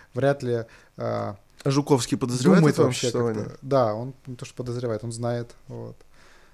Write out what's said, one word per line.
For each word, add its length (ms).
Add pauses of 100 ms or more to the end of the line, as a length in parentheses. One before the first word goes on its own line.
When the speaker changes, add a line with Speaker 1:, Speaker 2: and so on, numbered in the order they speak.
(120)
Speaker 1:
вряд 300
ли... 240 (320)
а, 380 (280)
Speaker 2:
А 60
Жуковский 480
подозревает 420
Speaker 1:
думает 140
Speaker 2:
о 20
твоём 140
Speaker 1:
вообще 160
Speaker 2:
существовании? 380
Speaker 1:
как-то. 180
Да, 320
он 180 (140)
не 100
то 80
что 100
подозревает, 480
он 100
знает, 420 (140)
вот. 280 (580)